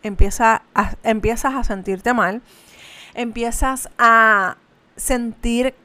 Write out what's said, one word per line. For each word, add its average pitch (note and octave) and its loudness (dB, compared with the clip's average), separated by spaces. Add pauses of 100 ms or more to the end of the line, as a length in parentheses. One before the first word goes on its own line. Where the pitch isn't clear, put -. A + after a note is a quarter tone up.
empieza G#3+ 2 (120)
a, G3+ -2 (140)
empiezas A3+ -2
a C4 -4
sentirte G3 -4
mal, G#3+ -2 (720)
empiezas A#3+ -4
a A3 4 (400)
sentir A#3+ -4